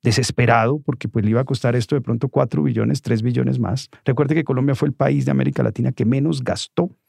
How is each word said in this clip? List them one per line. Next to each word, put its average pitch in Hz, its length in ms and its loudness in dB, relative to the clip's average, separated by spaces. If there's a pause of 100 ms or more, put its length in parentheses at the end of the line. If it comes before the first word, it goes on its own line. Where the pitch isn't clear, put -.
desesperado, 120 760 2
porque - 280 -6
pues 110 160 -2
le 107 80 2
iba 117 100 2
a 131 40 0
costar 123 300 0
esto 123 200 0
de 135 60 0
pronto 117 260 -2
cuatro 135 340 0
billones, 123 400 0
tres 117 200 -2
billones 123 360 0
más. 117 320 -4 (140)
Recuerde 143 320 0
que 160 80 0
Colombia 139 320 0
fue 147 140 -2
el 127 40 -6
país 135 320 0
de 135 60 0
América 135 320 0
Latina 123 300 -2
que - 120 -2
menos 135 380 0
gastó - 480 -4 (180)